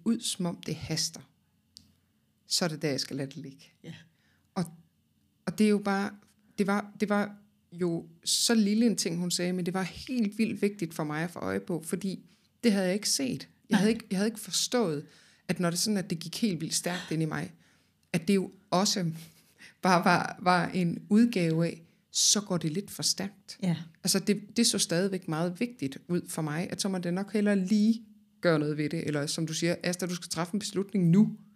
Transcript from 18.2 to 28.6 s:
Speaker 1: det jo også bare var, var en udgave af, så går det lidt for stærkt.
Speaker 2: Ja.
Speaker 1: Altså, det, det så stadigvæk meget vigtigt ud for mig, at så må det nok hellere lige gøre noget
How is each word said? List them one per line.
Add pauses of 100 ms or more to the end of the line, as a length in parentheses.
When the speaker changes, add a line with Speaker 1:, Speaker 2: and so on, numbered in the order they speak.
Speaker 1:
det
jo (200)
også (720)
bare
var,
var
en (100)
udgave
af, (280)
så
går
det
lidt
for
stærkt.
Speaker 2:
Ja. (280)
Speaker 1:
Altså,
det,
det
så
stadigvæk
meget
vigtigt (100)
ud
for
mig,
at
så
må
det
nok
hellere
lige (380)
gøre
noget